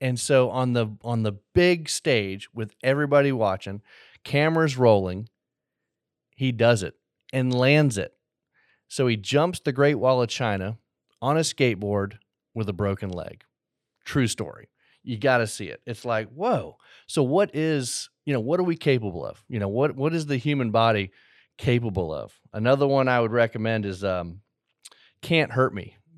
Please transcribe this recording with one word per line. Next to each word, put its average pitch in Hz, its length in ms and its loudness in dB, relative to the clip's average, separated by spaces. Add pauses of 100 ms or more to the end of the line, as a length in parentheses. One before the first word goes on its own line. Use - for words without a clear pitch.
And 127 200 -4
so 131 300 4
on 123 240 0
the, 110 280 -2
on 117 200 -2
the 107 100 -2 (220)
big 175 340 2
stage 101 640 -2
with 110 300 -10
everybody 143 500 2
watching, 101 480 -2 (420)
cameras 156 540 0
rolling, 104 540 4 (1040)
he 131 160 -2
does 113 300 4
it 82 120 -8 (380)
and 127 220 0
lands 135 420 4
it. 92 160 -6 (760)
So - 200 -2
he 120 100 2
jumps 147 440 0
the 147 120 -4
Great 143 220 2
Wall 127 260 2
of 120 80 0
China, 104 480 -4 (480)
on 147 140 2
a - 20 0
skateboard 104 800 0 (340)
with 110 160 -6
a 104 60 -4
broken 98 340 -4
leg. - 360 -12 (600)
True 135 220 0
story. - 420 -8 (340)
You 123 140 -8
gotta 120 300 2
see 104 220 -10
it. 62 180 -14
It's 123 180 -12
like, 113 240 -4
whoa. 135 480 -4 (300)
So - 160 0
what 175 340 2
is, 151 540 -4 (160)
you 143 80 -2
know, 120 60 0
what 147 200 -2
are 180 40 2
we 170 120 -2
capable 107 480 -2
of? - 240 -12
You 123 100 -6
know, 101 100 -2
what, 135 280 0
what 143 160 -2
is 160 140 -4
the 143 100 -2
human 135 340 0
body 110 420 2 (440)
capable 104 560 0
of? 58 260 -10 (140)
Another 131 340 2
one 135 220 2
I 123 120 2
would 113 120 0
recommend 113 540 0
is, 95 180 -8
um, 90 380 -4 (800)
Can't 165 280 0
Hurt 131 220 0
Me - 240 -12 (220)